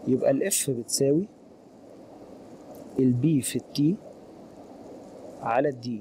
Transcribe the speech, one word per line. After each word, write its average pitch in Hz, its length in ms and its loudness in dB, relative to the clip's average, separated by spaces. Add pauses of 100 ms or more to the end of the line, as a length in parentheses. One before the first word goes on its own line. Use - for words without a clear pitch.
يبقى 127 240 4
ال 139 200 2
F - 180 0
بتساوي 139 580 2 (1700)
ال 127 220 6
B 147 240 4
في - 100 -4
ال 120 80 -2 (140)
T 156 200 4 (1500)
على 127 260 2
ال 127 140 -6
D. 123 60 -6 (120)